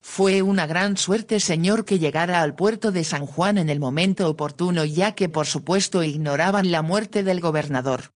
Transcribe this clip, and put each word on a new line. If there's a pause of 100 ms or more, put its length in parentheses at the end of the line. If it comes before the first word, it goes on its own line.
Fue
una
gran
suerte,
señor,
que
llegara
al
puerto
de
San
Juan
en
el
momento
oportuno,
ya
que
por
supuesto
ignoraban
la
muerte
del
gobernador.